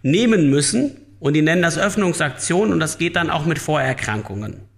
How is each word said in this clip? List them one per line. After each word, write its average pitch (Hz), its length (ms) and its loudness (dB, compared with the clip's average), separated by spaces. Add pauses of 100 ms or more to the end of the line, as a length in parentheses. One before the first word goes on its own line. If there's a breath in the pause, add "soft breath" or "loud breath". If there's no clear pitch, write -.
nehmen 175 480 4
müssen 143 480 0 (220)
und 147 160 0
die 151 80 4
nennen 170 180 2
das 165 160 0
Öffnungsaktion 185 960 0
und 165 60 0
das 156 180 -4
geht 170 180 -2
dann 170 140 0
auch 156 160 -2
mit 156 140 0
Vorerkrankungen. 107 1000 -4 (160)